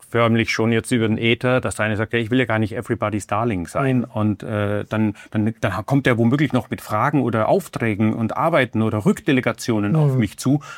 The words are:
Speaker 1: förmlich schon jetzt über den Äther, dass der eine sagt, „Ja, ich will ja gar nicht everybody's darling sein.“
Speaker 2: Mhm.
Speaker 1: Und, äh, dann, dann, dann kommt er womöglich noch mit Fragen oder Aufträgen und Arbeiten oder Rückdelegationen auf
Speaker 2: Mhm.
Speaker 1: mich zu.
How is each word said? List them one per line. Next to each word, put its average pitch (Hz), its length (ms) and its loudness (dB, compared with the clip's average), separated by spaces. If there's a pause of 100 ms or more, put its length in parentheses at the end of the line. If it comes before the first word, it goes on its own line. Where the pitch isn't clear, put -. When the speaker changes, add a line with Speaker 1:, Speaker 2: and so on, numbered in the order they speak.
Speaker 1:
förmlich 113 400 2
schon 113 220 0
jetzt 113 220 -2
über 113 160 2
den 110 80 0
Äther, 120 420 2
dass 117 160 -4
der 107 120 -2
eine 107 100 -2
sagt, 110 160 -4
„Ja, 117 60 0
ich 113 120 -4
will 127 80 2
ja 123 60 0
gar 110 120 0
nicht 104 160 -2
everybody's 107 540 -4
darling 104 400 -2
sein.“ 127 300 0
Speaker 2:
Mhm. 117 80 0
Speaker 1:
Und, 104 380 -2
äh, 104 420 -4
dann, 107 300 -2 (160)
dann, 110 280 -2
dann 101 260 -4
kommt 135 220 0
er 120 100 4
womöglich 117 360 2
noch 120 160 -2
mit 104 100 -6
Fragen 131 420 0
oder 113 280 0
Aufträgen 113 640 0
und 113 240 -4
Arbeiten 131 440 2
oder 107 240 0
Rückdelegationen 120 920 0
auf 147 160 2
Speaker 2:
Mhm. 131 60 2
Speaker 1:
mich 104 180 -2
zu. 143 240 0 (160)